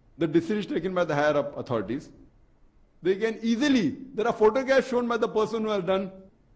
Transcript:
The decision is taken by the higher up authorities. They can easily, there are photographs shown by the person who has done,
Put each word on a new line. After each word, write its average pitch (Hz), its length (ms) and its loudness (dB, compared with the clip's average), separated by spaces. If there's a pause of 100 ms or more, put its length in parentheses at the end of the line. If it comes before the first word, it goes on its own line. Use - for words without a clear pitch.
(180)
The 160 80 0
decision 165 320 2
is 185 80 -4
taken 185 280 -4
by 180 100 2
the 156 100 -2
higher 147 200 2
up - 220 -2
authorities. 120 540 -6 (920)
They 185 140 2
can 220 240 -2
easily, 226 560 2 (180)
there 214 120 -2
are 233 80 2
photographs 254 540 4
shown 240 200 0
by 233 80 0
the 226 120 0
person 214 360 -2
who 214 60 -2
has 202 120 0
done, 190 300 -2 (440)